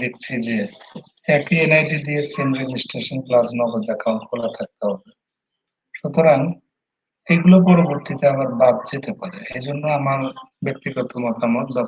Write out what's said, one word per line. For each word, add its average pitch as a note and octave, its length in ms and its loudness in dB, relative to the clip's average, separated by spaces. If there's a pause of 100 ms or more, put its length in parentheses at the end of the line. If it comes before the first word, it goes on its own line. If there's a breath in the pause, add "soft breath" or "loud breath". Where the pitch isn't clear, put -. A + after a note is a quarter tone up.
দেখছি B2 420 -8
যে A2 240 -4 (640)
একই D3+ 280 2
এনআইডি D#3 460 2
দিয়ে D3 200 -4
সিম C#3 300 -4
রেজিস্ট্রেশন C3 680 -6
প্লাস A#2+ 260 2 (140)
নগদ A2+ 240 -2
অ্যাকাউন্ট A2 460 -4
খোলা A#2 180 -4 (100)
থাকতে - 280 -8
হবে, G2+ 240 -6 (840)
সুতরাং D3+ 560 4 (760)
এগুলো F3+ 340 8
পরবর্তীতে D#3 640 2
আবার C3+ 200 0
বাদ A#2+ 260 4 (180)
যেতে - 200 -8
পারে। - 320 -12 (100)
এই B2+ 60 -10
জন্য C#3+ 260 -8
আমার C3+ 460 -2 (320)
ব্যক্তিগত - 520 -6
মতামত A#2+ 500 -2 (100)
বা A#2+ 120 0